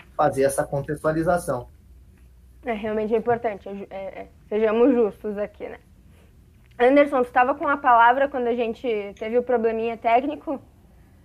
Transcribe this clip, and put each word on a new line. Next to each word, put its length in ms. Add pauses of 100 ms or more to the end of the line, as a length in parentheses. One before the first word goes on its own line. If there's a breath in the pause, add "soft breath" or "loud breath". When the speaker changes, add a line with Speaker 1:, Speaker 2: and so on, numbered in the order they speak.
(160)
Speaker 1:
fazer 280
essa 220
contextualização. 1040 (960)
Speaker 2:
É, 80
realmente 400
é 40
importante, 500
é 80
ju-, 140
é, 320
é, 80 (180)
sejamos 460
justos 440
aqui, 300
né? 120 (1000 soft breath)
Anderson, 440
tu 80
tava 240
com 120
a 80
palavra 540
quando 180
a 80
gente 320 (300)
teve 200
o 60
probleminha 540
técnico? 640 (640 soft breath)